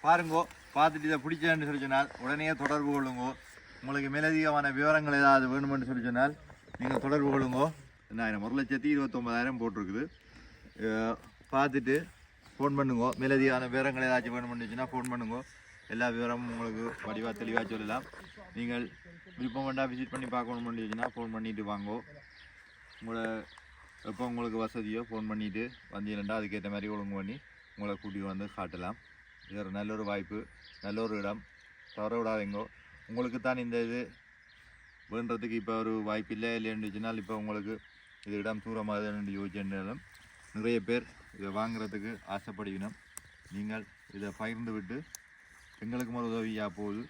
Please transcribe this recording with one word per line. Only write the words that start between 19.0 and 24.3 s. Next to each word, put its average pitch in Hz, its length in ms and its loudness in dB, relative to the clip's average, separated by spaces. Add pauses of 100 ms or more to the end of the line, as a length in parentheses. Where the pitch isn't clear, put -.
விருப்பம் 131 300 -4
வேண்டாம் 131 240 0
விசிட் 123 220 -6
பண்ணி 127 220 -6
பார்க்கணும்னு 117 580 -4
சொன்னால் 113 220 -2
ஃபோன் 113 200 -6
பண்ணிட்டு 110 360 -4
வாங்கோ. 104 260 -4 (1000)
உங்களை 113 240 -4 (840)
எப்போ 110 200 -6
உங்களுக்கு 117 340 -2